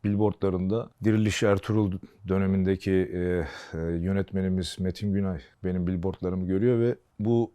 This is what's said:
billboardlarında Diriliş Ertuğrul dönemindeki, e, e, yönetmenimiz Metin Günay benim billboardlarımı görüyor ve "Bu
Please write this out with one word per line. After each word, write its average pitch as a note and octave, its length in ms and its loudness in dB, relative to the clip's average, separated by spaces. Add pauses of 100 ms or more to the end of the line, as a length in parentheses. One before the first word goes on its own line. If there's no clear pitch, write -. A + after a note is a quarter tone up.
billboardlarında G2+ 840 0 (140)
Diriliş G#2+ 400 2
Ertuğrul G#2 480 2 (360)
dönemindeki, F#2+ 640 2
e, F#2 280 2
e, F2+ 260 0 (320)
yönetmenimiz F#2 1000 -2
Metin F#2+ 340 -2
Günay F#2+ 260 -2 (240)
benim F2+ 240 -2
billboardlarımı F#2 600 -4
görüyor A2+ 320 2
ve A#2+ 160 2 (240)
"Bu A#2 360 2